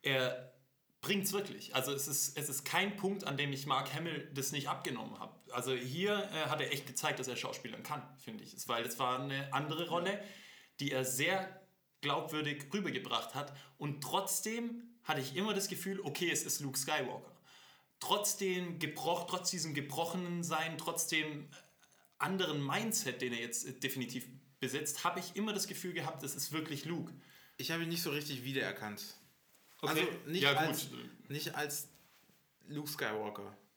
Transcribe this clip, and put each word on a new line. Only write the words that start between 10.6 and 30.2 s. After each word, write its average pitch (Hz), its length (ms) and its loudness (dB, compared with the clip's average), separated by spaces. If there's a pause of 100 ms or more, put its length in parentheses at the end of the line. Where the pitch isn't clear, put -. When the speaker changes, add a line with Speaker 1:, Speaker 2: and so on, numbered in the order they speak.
Speaker 1:
die 139 120 2
er 131 120 4
sehr 185 560 2 (420)
glaubwürdig 147 720 0
rübergebracht 127 600 0
hat. 139 180 -4 (260)
Und 147 240 -2
trotzdem 220 840 0 (180)
hatte 143 180 2
ich 131 140 -2
immer 202 200 2
das 196 140 2
Gefühl, 190 360 -2
okay, 170 260 2
es 147 140 2
ist - 160 0
Luke 135 180 -2
Skywalker. 147 540 0 (640)
Trotz 208 380 2
dem 180 420 0
gebroch-, 156 480 0
trotz 180 240 0
diesem 160 240 -2
gebrochenen 170 680 0
Sein, 160 340 0
trotz - 300 0
dem, 151 360 2
äh, - 20 -14 (720)
anderen 156 460 2
Mindset, 165 580 2
den 127 100 0
er 117 80 -2
jetzt, 117 260 -2
äh, 135 60 -6
definitiv 131 540 -2 (340)
besitzt, 139 440 0
hab 175 120 4
ich - 200 -6
immer 214 160 0
das 202 160 0
Gefühl 185 260 -4
gehabt, 147 280 -2
das 135 140 -4
ist - 160 -2
wirklich 151 320 -2
Luke. 165 280 -2 (440)
Speaker 3:
Ich - 140 -2
hab 165 100 2
ihn 165 80 0
nicht 170 140 0
so 165 80 0
richtig 147 340 -2
wiedererkannt. 107 580 0 (760)
Speaker 1:
Okay. 151 100 0
Speaker 3:
Also 160 120 6 (240)